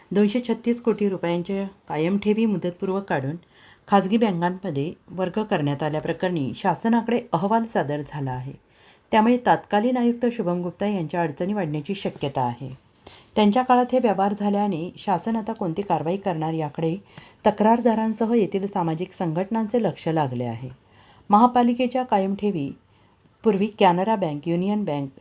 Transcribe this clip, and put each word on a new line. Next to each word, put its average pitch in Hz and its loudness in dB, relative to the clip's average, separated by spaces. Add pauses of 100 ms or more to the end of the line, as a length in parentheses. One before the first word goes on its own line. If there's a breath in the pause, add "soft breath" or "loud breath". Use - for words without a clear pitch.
(120)
दोनशे 208 2
छत्तीस 233 -2
कोटी 208 0
रुपयांच्या 180 -2 (220)
कायम 160 0
ठेवी 214 2
मुदतपूर्व 190 -2
काढून 156 -2 (520 soft breath)
खाजगी 196 4
बँकांमध्ये 180 -2 (160)
वर्ग 180 -4
करण्यात 147 -2
आल्याप्रकरणी 156 -2
शासनाकडे 226 0 (120)
अहवाल 202 0
सादर 147 -2
झाला 139 -6
आहे. 127 -8 (580 soft breath)
त्यामुळे 233 4
तत्कालीन 233 2
आयुक्त 240 2
शुभम 180 -2
गुप्ता 175 -6
यांच्या 180 -2
अडचणी 170 -2
वाढण्याची 156 -4
शक्यता 143 -4
आहे. 127 -6 (440 loud breath)
त्यांच्या 208 4
काळात 247 4
हे 254 2
व्यवहार 202 2
झाल्याने 202 -2
शासन 202 -2
आता 220 -6
कोणती 180 -4
कारवाई 170 -2
करणार 160 -2
याकडे 160 -2 (520 loud breath)
तक्रारदारांसह 220 2
येथील 202 0
सामाजिक 175 -4
संघटनांचे 202 -2
लक्ष 165 -4
लागले 139 -2
आहे. 120 -6 (600 soft breath)
महापालिकेच्या 247 4
कायम 196 0
ठेवी 180 -2 (720 soft breath)
पूर्वी 208 2 (120)
कॅनरा 196 6
बँक, 156 -4
युनियन 190 0
बँक, 143 -4 (120)